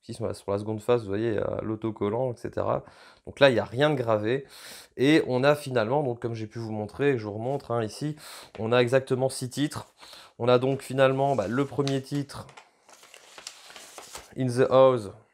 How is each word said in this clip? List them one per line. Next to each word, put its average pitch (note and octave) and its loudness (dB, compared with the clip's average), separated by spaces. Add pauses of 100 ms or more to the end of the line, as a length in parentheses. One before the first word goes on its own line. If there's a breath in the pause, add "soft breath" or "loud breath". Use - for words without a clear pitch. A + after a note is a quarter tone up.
Ici, A#2 -14
sur A2 -6
la, F#2+ -4
sur - -8
la G2+ 0
seconde G#2+ -6
face, A#2+ 0
vous G#2 -12
voyez, G#2+ -2
il G#2+ -2
y - -2
a - -4
l'autocollant, A2 -4
et - -12
cetera. - -4 (440 loud breath)
Donc - -16
là, C#3 8
il - 2
n'y A2 4
a F#2+ 0
rien B2 2
de D3 2
gravé. A2+ 0 (500 loud breath)
Et C#3+ 4
on B2+ 0
a D3 6
finalement, C3 0
donc, A#2+ -4
comme A#2 -6
j'ai A2 -8
pu A2+ -14
vous A2+ -8
montrer, A2+ -2
je G#2+ -8
vous G2+ -8
remontre, B2+ -6
hein, A#2 -2
ici, D3 -6 (420 loud breath)
on A2 -2
a B2 6
exactement C3 2
six - -8
titres. - -4 (540 loud breath)
On A#2 -2
a B2 6
donc C3 0
finalement, C3+ 2
bah, G2 0
le B2 0
premier C#3 -2
titre, C#3+ -8 (1900 loud breath)
In B2+ -2
the B2 2
House B2+ 6 (220)